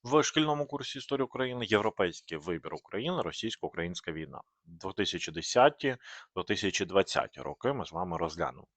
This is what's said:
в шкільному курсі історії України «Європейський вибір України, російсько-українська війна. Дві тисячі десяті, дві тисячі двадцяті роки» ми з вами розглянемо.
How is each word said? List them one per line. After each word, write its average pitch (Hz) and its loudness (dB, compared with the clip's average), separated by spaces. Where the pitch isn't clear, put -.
в 143 6
шкільному 147 2
курсі 135 -8
історії 135 -2
України 123 -2
«Європейський 101 2
вибір 80 -4
України, 131 -4
російсько-українська 85 -4
війна. 78 -10
Дві 85 -10
тисячі 90 -2
десяті, 127 4
дві 90 -2
тисячі 98 0
двадцяті - 2
роки» - -2
ми 113 -4
з - -12
вами 85 -4
розглянемо. 78 -4